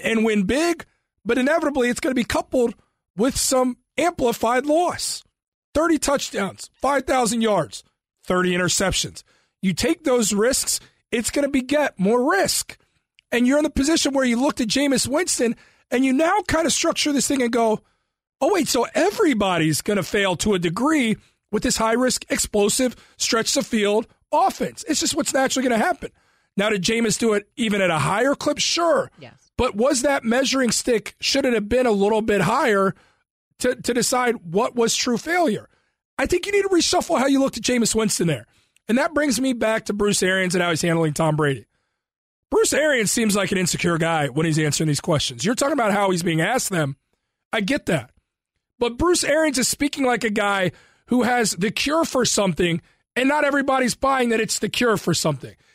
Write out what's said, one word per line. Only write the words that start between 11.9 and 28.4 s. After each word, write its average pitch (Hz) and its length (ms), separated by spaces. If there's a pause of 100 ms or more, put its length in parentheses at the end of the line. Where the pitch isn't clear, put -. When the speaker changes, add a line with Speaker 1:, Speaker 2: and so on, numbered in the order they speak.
Speaker 1:
more 240 320
risk. - 460 (560)
And 240 140
you're 277 120
in 302 60
the 302 60
position 277 420
where 269 120
you 240 160
looked 285 200
at 233 80
Jameis 262 400
Winston 262 480 (340)
and 247 140
you 262 80
now 330 340
kinda 320 240
structure 302 420
this 277 140
thing 269 160
and 233 100
go, 226 280 (600)
"Oh, 330 120
wait, 330 160
so 240 260
everybody's 214 840
gonna 202 240
fail 196 320
to 208 180
a 185 40
degree 226 580 (340)
with 214 120
this - 160
high-risk, 240 520
explosive, 220 640 (220)
stretch - 380
the 277 80
field 208 440 (240)
offense." - 580
It's 302 120
just 285 160
what's - 180
naturally 262 340
gonna 226 140
happen. - 280 (480)
Now, 202 120
did 208 120
Jameis 226 360
do 220 160
it 202 220
even 208 260
at 180 80
a 160 80
higher 202 360
clip? 294 240